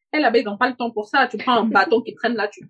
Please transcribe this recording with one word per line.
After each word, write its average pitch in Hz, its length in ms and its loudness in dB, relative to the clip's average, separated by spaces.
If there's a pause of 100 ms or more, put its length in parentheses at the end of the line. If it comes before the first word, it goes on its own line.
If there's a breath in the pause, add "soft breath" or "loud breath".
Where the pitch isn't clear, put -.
(140)
eh, 302 60 0
là-bas, 240 200 2
ils 233 60 -2
n'ont 202 120 -8
pas 254 120 0
le 247 60 -8
temps 233 160 -6
pour 208 160 -8
ça. 269 200 2
Tu - 100 -8
prends 247 220 0
un 233 60 0
bâton 254 360 2
qui 208 140 -10
traîne 233 200 -4
là, 208 120 -4
tu - 220 -12